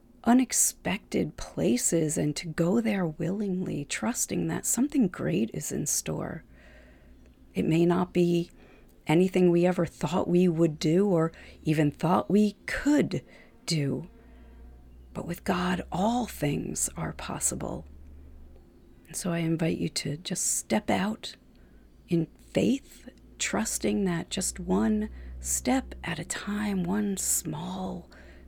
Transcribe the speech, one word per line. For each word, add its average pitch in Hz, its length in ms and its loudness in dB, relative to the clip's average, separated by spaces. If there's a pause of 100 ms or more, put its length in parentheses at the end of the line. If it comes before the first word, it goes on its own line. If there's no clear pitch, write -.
(240)
unexpected 202 1120 2
places 165 800 0
and 151 180 0
to - 120 -8
go 170 340 0
there 208 240 0
willingly, 180 800 -4
trusting 196 640 -4
that 165 180 -4
something 262 420 2
great 180 460 -2
is - 180 -6
in 151 140 -4
store. 156 580 -4 (1120)
It 185 120 0
may 165 200 4
not 180 280 2
be 175 360 2 (580)
anything 180 440 6
we 170 140 6
ever 180 200 2
thought - 420 -2
we 175 200 6
would 160 320 4
do 175 280 4
or 165 240 2 (320)
even 151 280 4
thought 185 380 2
we 208 260 4 (100)
could - 560 2 (440)
do, 143 420 0 (1080)
but 170 140 -8
with 170 160 -8
God, 180 480 0
all 226 340 0
things - 720 -4
are 165 160 -4
possible. - 720 -6 (1200)
And - 80 -12
so - 160 -4
I 170 80 0
invite 165 380 0
you 170 120 -2
to 147 280 -4
just - 400 -4
step - 320 -2
out 202 460 -2 (760)
in 165 180 2 (240)
faith, - 580 -2 (300)
trusting 208 680 -2
that 175 240 -2
just - 300 -4
one 208 500 0 (300)
step - 640 -2
at 170 160 -6
a 160 60 -6
time, 208 580 -2
one 196 340 -2
small 180 920 -4 (380)